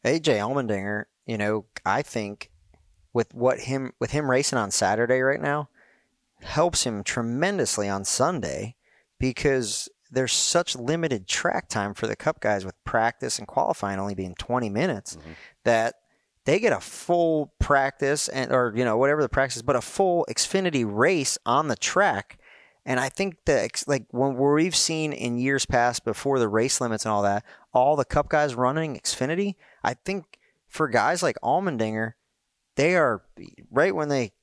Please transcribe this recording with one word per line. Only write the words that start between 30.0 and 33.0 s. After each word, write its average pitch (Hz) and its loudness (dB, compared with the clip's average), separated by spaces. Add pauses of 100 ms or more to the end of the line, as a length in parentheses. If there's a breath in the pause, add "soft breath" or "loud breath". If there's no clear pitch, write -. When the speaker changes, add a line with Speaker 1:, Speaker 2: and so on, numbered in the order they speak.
Speaker 1:
for 156 -2
guys 156 2
like 143 0
Allmendinger, 113 -2 (640)
they 170 2
are 127 2 (480)